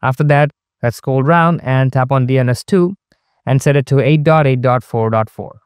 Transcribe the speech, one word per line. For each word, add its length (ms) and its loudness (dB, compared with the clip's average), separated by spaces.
After 220 -2
that, 260 2
let's 140 -2
scroll 260 -4
down 380 2
and 320 0
tap 200 0
on 140 0
D 120 0
N 100 0
S 160 -4
two 300 0
and 160 0
set 160 2
it 100 0
to 140 0
eight 220 2
dot 240 2
eight 140 0
dot 240 0
four 260 -4
dot 180 0
four. 380 -18